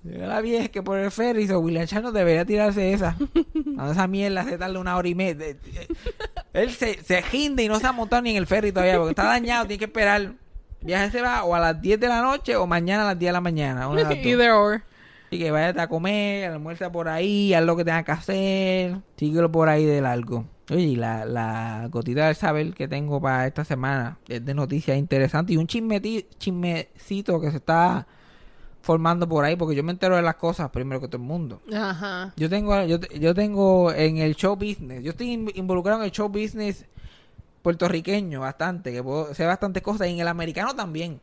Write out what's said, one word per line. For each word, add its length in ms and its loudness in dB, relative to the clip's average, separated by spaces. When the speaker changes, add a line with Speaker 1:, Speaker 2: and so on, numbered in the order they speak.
Speaker 1:
Llegar 280 -10
a 100 -2
Vieques 420 -2
por 160 -2
el 100 -2
ferry, 380 0
so 120 2
William 260 0
Shatner 280 -4
debería 320 4
tirarse 480 2
esa. 240 0
Speaker 2:
<laughs> 320 -4
Speaker 1:
Cuando 180 -4
esa 140 2
mierda 360 0
se 160 -4
tarda 200 -4
una 180 -2
hora 100 0
y 80 0
media. 180 0
De, 220 -8
de, 320 -14
él 160 2
se, 340 -4
se 180 2
rinde 420 0
y 40 2
no 120 2
se 80 0
ha 40 2
montado 300 0
ni 100 -2
en 60 0
el 80 0
ferry 260 2
todavía, 260 4
porque 140 2
está 120 2
dañado, 420 2
tiene 140 -6
que 60 -2
esperar. 480 2
Viaje 280 0
se 140 -2
va 200 0
o 120 2
a 40 4
las 220 2
diez 180 4
de 80 2
la 140 2
noche 340 0
o 120 2
mañana 340 2
a 60 2
las 120 0
diez 100 2
de 40 0
la 80 0
mañana, 460 -2
una 100 0
de 60 4
las 120 2
dos. 40 -8
Speaker 2:
<laughs> 80 -6
Either 240 6
or. 320 4
Speaker 1:
Así 120 -6
que 120 0
váyate 300 2
a 80 -2
comer, 600 -2
almuerza 380 -8
por 200 -4
ahí, 440 2
haz 80 6
lo 140 4
que 80 0
tengas 220 0
que 80 -2
hacer, 840 0
síguelo 340 2
por 160 4
ahí 160 6
de 160 4
largo. 460 -2
Oye, 120 2
y 120 2
la, 300 -2
la 680 -4
gotita 360 0
del 100 2
saber 360 -2
que 140 -6
tengo 320 -2
para 260 0
esta 200 -4
semana 540 -4
es 160 -8
de 80 -4
noticias 440 0
interesantes 560 2
y 40 4
un 100 2
chismeti-, 580 -2
chismecito 1040 -2
que 100 0
se 60 -4
está 500 2
formando 460 2
por 160 2
ahí, 140 2
porque 180 0
yo 80 0
me 80 -2
entero 240 2
de 60 4
las 140 2
cosas 340 -2
primero 320 -4
que 80 -10
todo 120 -8
el 60 -8
mundo. 340 -6
Speaker 2:
Ajá. 600 -6
Speaker 1:
Yo 120 -2
tengo, 360 2
yo 120 2
te-, 220 -8
yo 160 4
tengo 560 4
en 280 2
el 180 2
show 180 2
business, 480 -8
yo 80 -6
estoy 220 -6
in-, 220 -6
involucrado 440 0
en 60 -4
el 60 -4
show 180 -4
business 560 -6
puertorriqueño 760 0
bastante, 540 -6
que 100 -6
puedo, 300 -4
sé 120 -2
bastantes 380 0
cosas, 240 -2
y 60 -2
en 60 -6
el 100 0
americano 440 -4
también. 500 -8